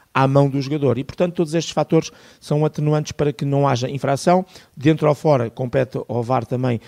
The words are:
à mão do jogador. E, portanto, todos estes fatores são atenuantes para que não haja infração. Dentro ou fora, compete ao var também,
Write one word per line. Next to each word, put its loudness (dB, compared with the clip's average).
à 4
mão 4
do -2
jogador. 0
E, -4
portanto, -4
todos -2
estes -2
fatores 0
são -2
atenuantes -2
para -2
que -8
não 2
haja 0
infração. 0
Dentro 2
ou 2
fora, 2
compete -4
ao -2
var -2
também, -2